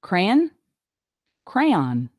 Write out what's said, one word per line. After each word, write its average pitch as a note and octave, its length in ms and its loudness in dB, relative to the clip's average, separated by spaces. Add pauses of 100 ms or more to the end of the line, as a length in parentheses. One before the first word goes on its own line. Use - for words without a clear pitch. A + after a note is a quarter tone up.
Crayon. A#3 500 0 (920)
Crayon. C3+ 720 -2